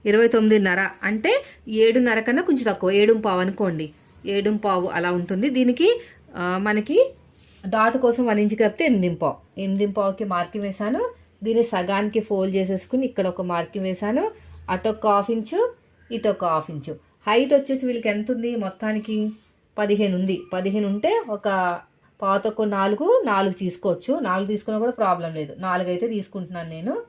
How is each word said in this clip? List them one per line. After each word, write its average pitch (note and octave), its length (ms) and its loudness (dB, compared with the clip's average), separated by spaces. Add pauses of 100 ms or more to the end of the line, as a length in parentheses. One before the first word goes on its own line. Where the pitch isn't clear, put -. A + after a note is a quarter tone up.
ఇరవై A3 240 6
తొమ్మిదిన్నర, G#3+ 480 4 (260)
అంటే A3 240 0 (500)
ఏడున్నర A3+ 460 4
కన్నా B3+ 180 2
కొంచెం C4 240 0
తక్కువ, F#3 300 0
ఏడు G#3+ 140 6 (120)
పావు F#3 180 2
అనుకోండి, F#3 420 -2 (480)
ఏడు G3+ 180 0 (120)
పావు F#3 240 0 (100)
అలా F3 200 0
ఉంటుంది. F#3 300 -2 (100)
దీనికి, B3+ 300 4 (520)
ఆ, F3 40 -4 (240)
మనకి G#3+ 280 0 (800)
డాట్ A3+ 320 4
కోసం A#3+ 240 2
వన్ G#3+ 140 2
ఇంచ్ G#3 180 0
కలిపితే A3 280 2
ఎనిమిది F3+ 340 2
పావు, C#3+ 140 -2 (260)
ఎనిమిది G3 240 0 (100)
పావుకి G3 340 -2
మార్కింగ్ F3+ 360 -4
వేశాను. G#3 340 -4 (440)
దీన్ని A3+ 180 2 (100)
సగానికి G3+ 560 0
ఫోల్డ్ F#3+ 300 0
చేసేసుకుని F#3+ 500 -2
ఇక్కడ G3 240 -2
ఒక F#3 180 -8
మార్కింగ్ F3 380 -4
వేశాను. G#3 340 -2 (520)
అటు F#3 180 -2
ఒక G#3+ 220 0
హాఫ్ G3+ 200 2
ఇంచు, A3+ 240 -4 (560)
ఇటు G#3+ 180 0
ఒక F#3 200 -2
హాఫ్ D#3 220 -2
ఇంచు. D3+ 200 -10 (320)
హైట్ C4 300 4
వచ్చేసి C4+ 320 -2
వీళ్ళకి A3+ 240 -2
ఎంత G#3+ 220 -4
ఉంది A#3 180 -4 (100)
మొత్తానికి? G#3+ 540 -4 (640)
పదిహేను G3+ 400 2
ఉంది. F#3+ 160 0 (160)
పదిహేను G3 400 -2
ఉంటే G#3+ 180 0 (240)
ఒక - 120 -6 (760)
పావు G3 240 2
తక్కువ G#3+ 200 -2 (100)
నాలుగు, G#3 320 0 (220)
నాలుగు G3 320 0
తీసుకోవచ్చు. F3+ 500 -2 (160)
నాలుగు F#3+ 240 -2
తీసుకున్నా G#3+ 320 -4
కూడా B3 180 -2
ప్రాబ్లం F3 360 0
లేదు, D3+ 160 -8 (120)
నాలుగు F3+ 280 -2
అయితే A3+ 200 -2
తీసుకుంటున్నాను F3+ 640 -8
నేను G#3 180 -4 (120)